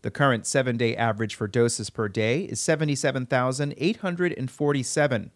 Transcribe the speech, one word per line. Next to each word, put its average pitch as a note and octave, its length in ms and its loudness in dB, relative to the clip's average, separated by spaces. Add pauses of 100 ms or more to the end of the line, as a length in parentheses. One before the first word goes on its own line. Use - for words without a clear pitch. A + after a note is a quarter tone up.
The G#2+ 100 -6
current C3 340 2
seven-day A#2+ 520 0
average A2 380 0
for G#2+ 120 -4
doses A#2 420 2
per G#2+ 200 -4
day A2+ 320 0
is A#2+ 180 -6
seventy-seven C#3+ 680 0
thousand C3 500 0
eight F#3 200 0
hundred F3 360 -2
and B2+ 180 -6
forty-seven. C#3+ 840 0